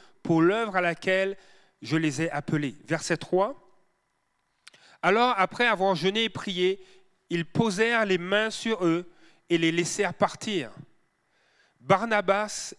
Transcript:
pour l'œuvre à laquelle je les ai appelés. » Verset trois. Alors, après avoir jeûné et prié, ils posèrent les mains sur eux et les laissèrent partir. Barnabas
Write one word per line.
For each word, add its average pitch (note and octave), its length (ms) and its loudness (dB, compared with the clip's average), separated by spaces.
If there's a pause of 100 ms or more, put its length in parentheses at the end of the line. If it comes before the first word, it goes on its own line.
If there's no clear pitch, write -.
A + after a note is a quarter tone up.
(240)
pour D#3+ 180 4
l'œuvre G3 360 2
à F3+ 40 4
laquelle F#3+ 560 0 (440)
je D3 160 -2
les D#3 240 0
ai D#3+ 100 -2
appelés. » D3 460 -4 (100)
Verset D#3+ 300 -2
trois. G3 520 -4 (1300)
Alors, A3+ 360 4
après F#3+ 300 0
avoir G3 260 2
jeûné F#3+ 300 0
et A3 60 -2
prié, F#3 520 -2 (480)
ils E3+ 160 -2
posèrent A3+ 600 0
les F#3+ 120 2
mains G3 320 -2
sur G#3+ 360 -4
eux E3+ 200 0 (460)
et E3+ 60 4
les E3 140 2
laissèrent F3 420 -2
partir. D#3 580 -2 (1080)
Barnabas G3+ 1000 0